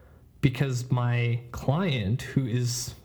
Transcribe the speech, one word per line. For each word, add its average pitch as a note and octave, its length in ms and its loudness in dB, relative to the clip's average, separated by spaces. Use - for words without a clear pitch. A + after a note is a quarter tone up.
because B2+ 500 0
my A#2+ 500 2
client, C3 720 0
who C3+ 240 -2
is A#2+ 480 -2